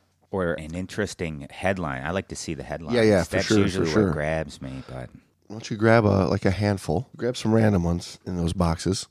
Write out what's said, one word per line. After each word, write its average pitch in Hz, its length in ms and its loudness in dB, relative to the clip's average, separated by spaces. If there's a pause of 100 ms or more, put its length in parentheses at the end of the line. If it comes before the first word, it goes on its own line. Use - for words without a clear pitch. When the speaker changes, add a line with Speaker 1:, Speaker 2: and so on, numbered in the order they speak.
(320)
Speaker 1:
Or 90 220 -2
an 78 200 -8
interesting 87 760 -6
headline. 82 560 -4
I 80 60 -4
like 95 180 -4
to - 80 -10
see - 160 -8
the 67 100 -10
headlines. 78 320 -6
Speaker 2:
Yeah, 117 60 4
yeah, 104 240 6
for - 60 -12
Speaker 1:
That's 95 160 -2
Speaker 2:
sure, 110 100 4
for 98 60 6
Speaker 1:
usually 90 260 0
Speaker 2:
sure. 104 160 4
Speaker 1:
what 85 80 2
grabs 78 480 -4
me, 65 260 -12
but 64 220 -12 (380)
Speaker 2:
Why 104 80 -14
don't - 160 -14
you 110 60 -6
grab 113 280 6
a, 98 240 4
like, 101 160 0
a 98 60 4
handful? 98 640 -2
Grab 123 180 -2
some 110 160 -2
random 107 320 4
ones 87 400 -4
in 92 140 -6
those 85 160 0
boxes. 87 580 -2